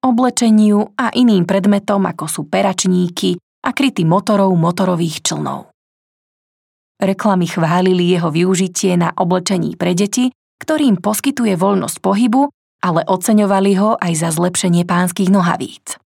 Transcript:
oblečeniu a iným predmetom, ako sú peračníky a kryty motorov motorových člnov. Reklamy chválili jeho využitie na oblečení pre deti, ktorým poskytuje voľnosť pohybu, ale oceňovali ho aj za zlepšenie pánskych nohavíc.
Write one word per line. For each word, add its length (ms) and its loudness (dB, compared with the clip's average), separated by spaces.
oblečeniu 960 2
a 160 -2
iným 320 4
predmetom, 600 0
ako 200 -8
sú 200 -8
peračníky 920 -2
a 80 -4
kryty 320 -2
motorov 560 2
motorových 640 -2
člnov. 480 -8
Reklamy 480 0
chválili 640 0
jeho 200 0
využitie 680 0
na 160 0
oblečení 640 -2
pre 160 0
deti, 400 0
ktorým 400 0
poskytuje 560 -2
voľnosť 480 -2
pohybu, 480 2
ale 240 0
oceňovali 720 2
ho 240 2
aj 160 -2
za 160 -2
zlepšenie 480 0
pánskych 480 0
nohavíc. 640 -2